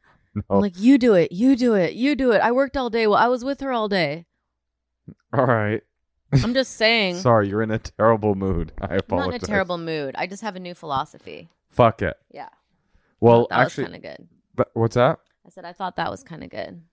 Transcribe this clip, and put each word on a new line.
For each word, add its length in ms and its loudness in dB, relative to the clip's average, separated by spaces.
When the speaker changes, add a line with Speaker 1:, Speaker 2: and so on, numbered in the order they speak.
Speaker 1:
No. 160 -6
Speaker 2:
I'm 100 4
like, 180 -4
"You 200 6
do 160 4
it. 160 4
You 240 2
do 180 2
it. 220 2
You 200 0
do 180 2
it. 40 4
I 140 2
worked 260 0
all 140 -4
day. 160 0
Well, 100 4
I 100 4
was 160 -2
with 180 -6
her 100 -6
all 180 -2
day." 380 -2
Speaker 1:
All 140 2
right. 340 0
Speaker 2:
I'm 220 2
just 220 -2
saying. 400 0
Speaker 1:
<laughs> 0 -
Sorry, 340 2
you're 140 -2
in 80 -4
a 80 -2
terrible 560 0
mood. 440 -4
I 40 -8
Speaker 2:
I'm 60 -8
not 20 -14
in 60 -4
a 20 0
Speaker 1:
apologize. 420 -4
Speaker 2:
terrible 380 -4
mood. 360 -6
I 120 -6
just 160 -14
have 120 -8
a 40 -14
new 160 -14
philosophy. 760 -10
Speaker 1:
Fuck 320 2
it. 120 -4
Speaker 2:
Yeah. 200 -18
Speaker 1:
Well, 300 6
Speaker 2:
That 80 -2
was 80 4
Speaker 1:
actually, 200 -6
Speaker 2:
kinda 140 -14
good. 280 -18
Speaker 1:
but 200 -2
what's 200 -2
that? 240 2
Speaker 2:
I 20 -20
said, 160 -18
"I 80 -16
thought 220 -10
that 160 -6
was 120 -14
kinda 240 -18
good." 460 -14